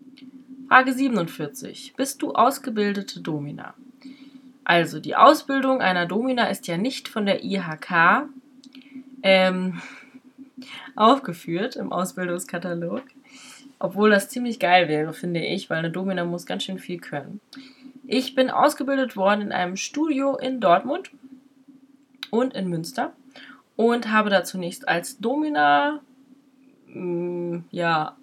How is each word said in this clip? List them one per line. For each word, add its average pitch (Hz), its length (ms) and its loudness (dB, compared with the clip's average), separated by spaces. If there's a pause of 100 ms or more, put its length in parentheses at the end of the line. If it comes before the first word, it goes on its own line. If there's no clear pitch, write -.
(680)
Frage 254 260 6
siebenundvierzig. 190 1040 -4
Bist 277 240 -4
du - 100 -4
ausgebildete 208 880 0
Domina? 147 540 -8 (880)
Also, 160 360 2
die - 160 -6
Ausbildung 269 640 4
einer 180 240 2
Domina 233 400 0
ist - 200 -4
ja 170 120 -2
nicht 247 300 -4
von 208 180 -4
der - 180 0
I 190 160 -4
H 160 160 -8
K, 185 520 4 (920)
ähm, 185 600 4 (540)
<laughs> - 600 -20
aufgeführt 185 800 0
im 202 160 -8
Ausbildungskatalog. 180 1120 -6 (840)
Obwohl 196 260 2
das 196 180 4
ziemlich 247 320 -6
geil 180 260 6
wäre, 151 260 0
finde 170 320 -4
ich, 175 240 -4
weil 160 100 -2
eine 165 120 -2
Domina 180 340 -4
muss 175 220 -6
ganz 190 160 -6
schön 185 160 -8
viel 175 220 -10
können. 151 400 -12 (680)
Ich 254 300 -2
bin 254 120 4
ausgebildet 269 680 0
worden 202 240 2
in 208 120 -6
einem 185 240 -2
Studio 277 600 -2
in 254 240 -6
Dortmund 240 500 2 (1200)
und 254 240 0
in 190 140 -4
Münster 170 440 -6 (640)
und 226 380 2
habe 208 180 4
da 185 140 4
zunächst 180 420 -8
als - 320 -2
Domina, 294 840 2 (840)
mm, 175 840 -6
ja, 165 500 -2